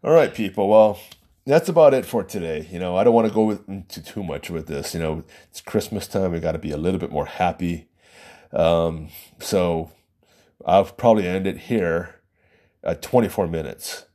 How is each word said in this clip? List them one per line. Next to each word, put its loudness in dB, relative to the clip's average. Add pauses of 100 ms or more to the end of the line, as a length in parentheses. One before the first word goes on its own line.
All 2
right, 6
people. -2
Well, 6 (460)
that's 2
about 8
it 0
for -4
today. -8
You -10
know, -4
I 2
don't 6
wanna 2
go 2
with, -4
into -14
too -12
much -8
with -8
this. -8
You -4
know, -4 (260)
it's -18
Christmas -6
time. -2
We -4
gotta -4
be -8
a -6
little -2
bit -6
more -4
happy. -4 (640)
Um, 0 (300)
so -2 (760)
I'll 6
probably 2
end -2
it -4
here -4 (640)
at -4
twenty-four 0
minutes. -8